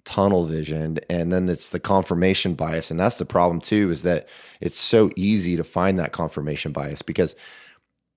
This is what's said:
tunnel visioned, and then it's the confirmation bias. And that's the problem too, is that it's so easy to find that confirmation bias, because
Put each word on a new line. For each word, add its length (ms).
tunnel 420
visioned, 540
and 200
then 160
it's 220
the 100
confirmation 760
bias. 340
And 100
that's 180
the 80
problem 360
too, 300
is 100
that 260
it's 200
so 360
easy 420
to 60
find 360
that 120
confirmation 600
bias, 320
because 320